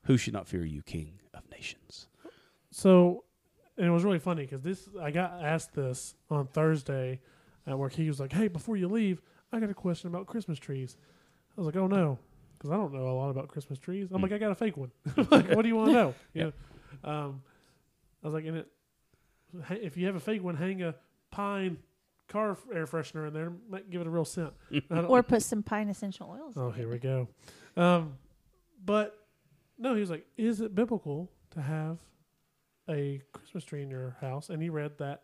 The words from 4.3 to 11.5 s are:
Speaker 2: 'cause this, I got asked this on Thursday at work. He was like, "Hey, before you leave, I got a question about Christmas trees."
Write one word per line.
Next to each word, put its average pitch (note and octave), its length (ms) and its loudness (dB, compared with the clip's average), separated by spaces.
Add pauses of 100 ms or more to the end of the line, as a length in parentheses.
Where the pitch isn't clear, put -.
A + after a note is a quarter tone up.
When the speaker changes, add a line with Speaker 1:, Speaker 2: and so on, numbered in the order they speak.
Speaker 2:
'cause C3 160 -8
this, F3+ 260 -6 (140)
I D3 80 -2
got F3 320 -2
asked D#3 320 -2
this C3 400 -4 (160)
on D3 180 0
Thursday C3+ 760 0 (440)
at C3+ 140 -4
work. C3+ 140 -2
He D#3+ 140 0
was C#3+ 120 -2
like, C3+ 140 -6
"Hey, G#3+ 160 2
before F#3 280 -4
you F3+ 100 0
leave, G3+ 340 0 (300)
I A#3 80 -4
got G#3+ 120 0
a - 20 -4
question F3+ 360 -4
about F3+ 180 -6
Christmas F#3 320 -6
trees." C3 380 -8 (600)